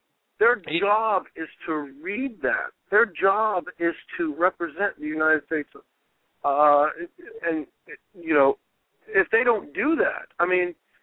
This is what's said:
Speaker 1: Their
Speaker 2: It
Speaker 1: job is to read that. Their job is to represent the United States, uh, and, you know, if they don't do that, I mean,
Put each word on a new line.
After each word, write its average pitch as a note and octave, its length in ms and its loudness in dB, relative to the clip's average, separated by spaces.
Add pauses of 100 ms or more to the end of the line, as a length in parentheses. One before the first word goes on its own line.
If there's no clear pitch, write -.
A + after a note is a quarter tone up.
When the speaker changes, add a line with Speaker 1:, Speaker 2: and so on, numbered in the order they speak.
(400)
Speaker 1:
Their A#3 140 4
Speaker 2:
It F3 280 -4
Speaker 1:
job G#3 420 0 (120)
is D#3+ 120 -8 (200)
to D3+ 240 -4 (100)
read G#3 400 -6
that. B2 300 -2 (200)
Their G#3+ 140 4
job G3 600 0 (140)
is E3+ 140 0 (240)
to D#3+ 200 -4
represent E3+ 600 -2
the D3+ 80 -8
United D#3 380 0
States, D3+ 240 -6 (760)
uh, D3 440 4 (600)
and, D#3+ 180 -2 (480)
you E3 200 -4
know, C#3 240 4 (500)
if F#3+ 240 0
they A3+ 120 2
don't G#3+ 300 -2
do C#4 220 0
that, - 320 -2 (120)
I F3 60 0
mean, F3+ 300 0 (280)